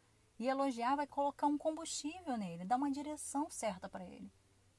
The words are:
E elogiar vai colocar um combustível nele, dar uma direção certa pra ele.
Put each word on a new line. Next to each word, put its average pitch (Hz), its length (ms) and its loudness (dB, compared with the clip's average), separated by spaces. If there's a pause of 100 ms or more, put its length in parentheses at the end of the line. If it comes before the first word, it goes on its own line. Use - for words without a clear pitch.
(380)
E 226 100 0
elogiar 262 480 2
vai 285 120 0
colocar 285 400 2
um 294 100 6
combustível 320 800 -2
nele, 175 260 -4
dar 208 120 4
uma 277 160 2
direção 302 580 -2
certa 185 400 -4
pra 185 160 -10
ele. 196 260 -14 (480)